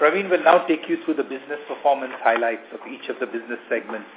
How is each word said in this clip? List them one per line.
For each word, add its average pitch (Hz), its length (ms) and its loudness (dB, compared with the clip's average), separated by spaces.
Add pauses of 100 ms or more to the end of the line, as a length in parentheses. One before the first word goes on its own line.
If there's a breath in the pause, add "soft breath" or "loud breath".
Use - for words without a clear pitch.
Praveen 180 300 2
will 165 120 2
now 175 240 6
take 160 220 -2
you 165 160 0
through 143 160 -2
the - 20 2
business 135 460 -10
performance 135 460 0 (100)
highlights 117 480 2
of - 80 -14 (100)
each - 200 -10
of 117 100 -6
the 123 60 -4
business 117 320 -8 (100)
segments 107 480 -6